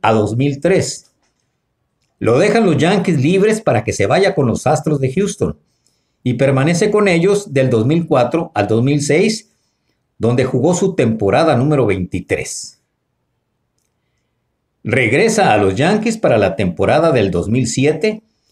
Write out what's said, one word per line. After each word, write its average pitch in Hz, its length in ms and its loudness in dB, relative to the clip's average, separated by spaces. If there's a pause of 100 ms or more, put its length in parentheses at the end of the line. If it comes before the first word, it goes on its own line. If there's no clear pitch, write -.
a 113 120 0
dos 107 220 0
mil 139 240 -2
tres. - 540 -4 (1040)
Lo 117 200 0
dejan 214 260 2
los 156 140 2
Yankees 175 420 0
libres 196 400 0
para 113 240 -2
que 104 80 -4
se 98 140 -2
vaya 180 280 0
con 139 120 0
los 98 200 -2
Astros 151 320 0
de 131 140 -2
Houston 175 460 -4 (640)
y 123 120 -2
permanece 156 560 0
con 208 160 2
ellos 185 460 0
del 131 160 2
dos 113 160 2
mil 160 220 0
cuatro 156 480 0
al 104 120 0
dos 113 160 0
mil 143 200 0
seis, 196 500 -2 (640)
donde 123 300 0
jugó 135 260 0
su 185 220 -2
temporada 113 600 0
número 135 300 2
veintitrés. 92 960 -6 (2000)
Regresa 135 720 2
a 107 60 4
los 95 160 2
Yankees 214 420 0
para 131 220 2
la 95 180 0
temporada 110 560 0
del 104 180 2
dos 87 200 -4
mil 123 160 0
siete 156 560 -2 (300)